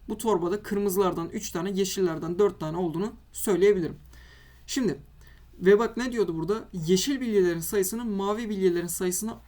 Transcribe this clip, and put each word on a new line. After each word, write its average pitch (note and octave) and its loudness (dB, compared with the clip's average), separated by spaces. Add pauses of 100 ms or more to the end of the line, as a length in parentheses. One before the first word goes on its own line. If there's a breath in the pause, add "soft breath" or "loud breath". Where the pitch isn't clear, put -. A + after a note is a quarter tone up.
bu G#3+ -6
torbada G3+ 0
kırmızılardan F#3 0
üç - -8
tane, F3+ -4
yeşillerden F3+ -2
dört G3 2
tane D#3+ -4
olduğunu F3+ -2 (200)
söyleyebilirim. F#3 2 (720 loud breath)
Şimdi A3+ -2 (580 soft breath)
ve G3 8
bak A3+ 0
ne A#3+ -4
diyordu F3+ 0
burada? F3+ -2
Yeşil F#3 2
bilyelerin F#3+ 2
sayısının A3 -2
mavi G#3 -2
bilyelerin F#3 0
sayısına F#3 -4